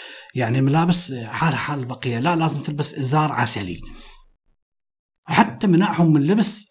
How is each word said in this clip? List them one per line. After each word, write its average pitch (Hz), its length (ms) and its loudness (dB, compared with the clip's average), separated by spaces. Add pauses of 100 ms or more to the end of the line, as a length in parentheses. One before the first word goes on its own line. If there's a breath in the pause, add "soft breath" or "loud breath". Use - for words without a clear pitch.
(340 loud breath)
يعني 127 260 0
ملابس 160 520 2
حال 127 420 -2
حال 143 240 -4
البقية، 123 400 -6
لا، 165 180 0
لازم 147 260 0
تلبس 147 320 -6
إزار 143 380 0
عسلي. 107 480 -4 (1400 loud breath)
حتى - 420 0
منعهم 170 460 4
من 143 140 4
لبس، 208 440 0